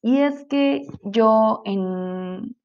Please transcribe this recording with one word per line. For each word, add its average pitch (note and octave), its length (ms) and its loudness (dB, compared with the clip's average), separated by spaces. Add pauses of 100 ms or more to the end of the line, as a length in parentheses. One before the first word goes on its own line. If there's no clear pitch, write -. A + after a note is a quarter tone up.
Y B3+ 180 2
es C#4+ 300 0
que C#4 380 0 (160)
yo A3 600 4
en F#3 1000 -6